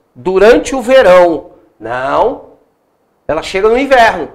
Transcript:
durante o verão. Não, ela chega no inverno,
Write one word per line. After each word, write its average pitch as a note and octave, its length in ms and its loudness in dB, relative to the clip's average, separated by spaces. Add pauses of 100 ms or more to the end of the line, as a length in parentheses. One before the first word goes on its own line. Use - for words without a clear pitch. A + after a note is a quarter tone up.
(140)
durante G3 600 0
o C4+ 60 -6
verão. F#3 720 2 (280)
Não, C#3+ 760 -6 (760)
ela D3+ 140 -6
chega G3 260 -4
no A#3 100 0
inverno, A3+ 560 0